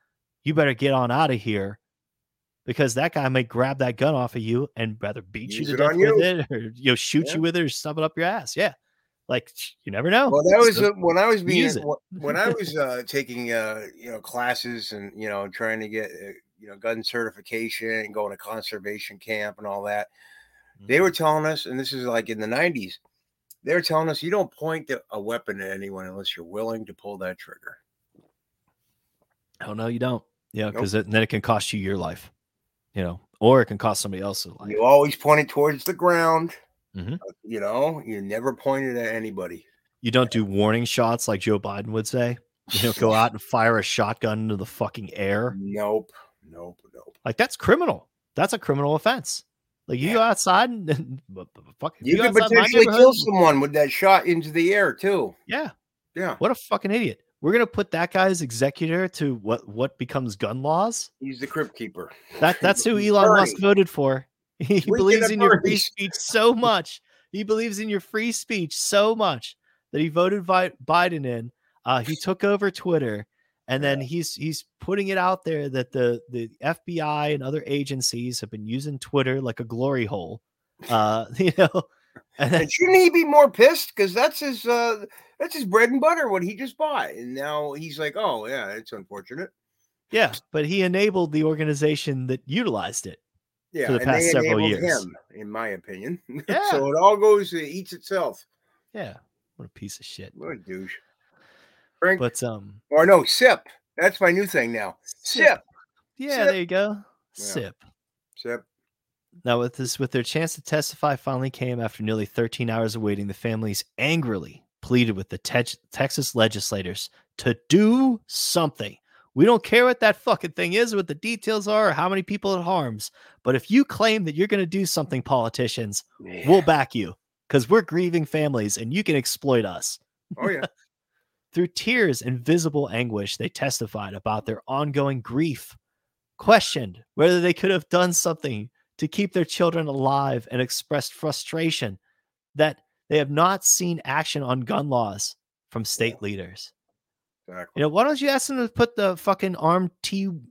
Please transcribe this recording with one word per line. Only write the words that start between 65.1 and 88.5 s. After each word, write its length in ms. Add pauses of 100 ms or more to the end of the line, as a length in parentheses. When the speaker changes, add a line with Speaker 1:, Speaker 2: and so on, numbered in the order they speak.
Speaker 2:
at 80
Speaker 1:
in 80
your 100 (100)
free 120
Speaker 2:
Bernie's. 120
Speaker 1:
speech 300
so 400
much. 480 (300)
He 100
believes 380
in 80
your 120
free 300
speech 480
so 380
much 400 (340)
that 100
he 80
voted 360
Vi-, 260 (140)
Biden 420
in. 240 (340)
Uh, 180
he 120
took 300
over 260
Twitter, 560 (400)
and 160
then 180
Speaker 2:
Yeah. 60
Speaker 1:
he's, 300
he's 280 (160)
putting 280
it 100
out 260
there 260
that 200
the, 400
the 180 (120)
F 260
B 140
I 300
and 120
other 240
agencies 760
have 100
been 140
using 360
Twitter 420
like 160
a 60
glory 420
hole. 340 (480)
Uh, 420
<laughs> 60
you 220
know, 240 (560)
and 140
then 100
Speaker 2:
And 100
shouldn't 300
he 80
be 140
more 260
pissed? 460
'Cause 180
that's 240
his, 280
uh, 380 (360)
that's 160
his 80
bread 260
and 100
butter, 280
what 160
he 100
just 240
bought. 320
And 240
now 380
he's 260
like, 180
"Oh, 300
yeah, 240